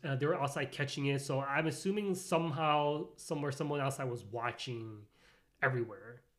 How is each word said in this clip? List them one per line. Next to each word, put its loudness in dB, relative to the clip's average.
Uh, 0
they 2
were 2
outside 0
catching -2
it. 4
So 0
I'm 2
assuming 0
somehow, 2
somewhere, -2
someone -2
outside 0
was -4
watching -4
everywhere. -2